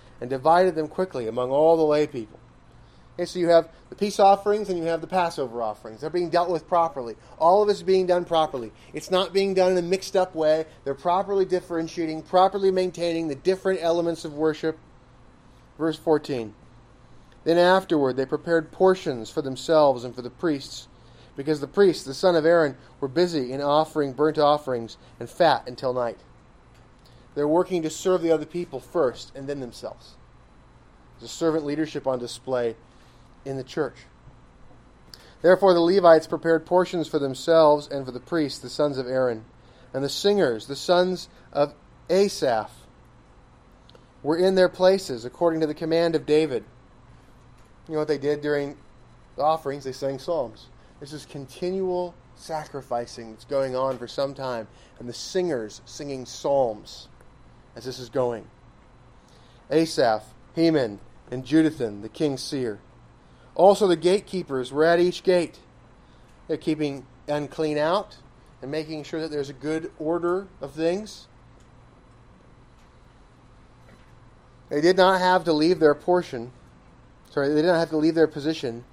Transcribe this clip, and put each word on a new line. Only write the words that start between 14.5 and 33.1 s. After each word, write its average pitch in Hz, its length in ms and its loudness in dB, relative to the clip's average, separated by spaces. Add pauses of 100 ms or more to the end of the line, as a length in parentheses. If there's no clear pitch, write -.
Verse 156 200 -2
fourteen. 139 580 -2 (880)
Then 170 140 4
afterward 175 580 4
they 135 100 -2
prepared 160 460 -2
portions 175 580 0
for 156 120 -6
themselves 135 640 2
and 123 100 -12
for 123 60 -12
the 120 80 -10
priests, - 580 -6 (480)
because 143 240 -2
the 135 80 -8
priests, 190 380 4
the 135 80 -10
son 180 220 2
of 156 100 2
Aaron, 160 320 4 (240)
were 139 80 -4
busy 151 420 0
in 139 100 -6
offering 147 520 0
burnt 151 240 0
offerings 143 600 0 (220)
and 120 100 -12
fat 143 380 2
until 127 260 -6
night. 120 260 -4 (1160)
They're 147 120 0
working 175 360 0
to 156 60 -2
serve 185 320 -2
the 165 100 2
other 156 140 0
people 170 340 -8
first 131 560 -4
and 135 120 -14
then 143 120 -8
themselves. - 560 -14 (1040)
There's 117 120 -18
a - 20 -14
servant 160 320 -2
leadership 147 420 -6
on 127 120 -2
display 120 560 -4 (680)